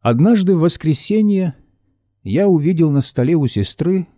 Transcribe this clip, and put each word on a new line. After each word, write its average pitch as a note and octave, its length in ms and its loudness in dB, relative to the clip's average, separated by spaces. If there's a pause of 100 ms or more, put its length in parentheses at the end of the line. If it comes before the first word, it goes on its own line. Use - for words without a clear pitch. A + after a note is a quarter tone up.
Однажды F#3 540 2
в E3 60 0
воскресенье F#3 920 -2 (680)
я D3+ 260 0
увидел E3 420 2
на C#3 100 2
столе C3 340 -2
у D3 120 0
сестры E3 720 -4